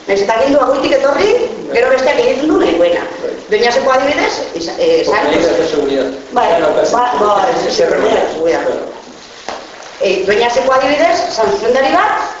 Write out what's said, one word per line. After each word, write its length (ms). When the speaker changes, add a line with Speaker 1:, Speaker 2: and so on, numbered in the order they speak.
Speaker 1:
Nahiz 200
eta 120
agindu 240
goitik 360
etorri, 320
gero 240
besteak 260
egiten 320
du 80
nahi 180
duena. 260
Doñaseko 480
adibidez, 480
isa-, 240
eh, 260
esan 200
Speaker 2:
Porque 140
ahí 80
está 240
seguridad. 400
Speaker 1:
Bai, 200
Speaker 2:
Ya 100
no 100
pasa. 280
Speaker 1:
ba, 200
ba, 300
Speaker 2:
Ese 220
Speaker 1:
ez, 100
Speaker 2:
erremate. 480
Speaker 1:
seguridad. 380
Speaker 2:
Claro. 160
Speaker 1:
Eh, 280
Doñaseko 480
adibidez, 520
esan 260
zuzendari 420
bat 480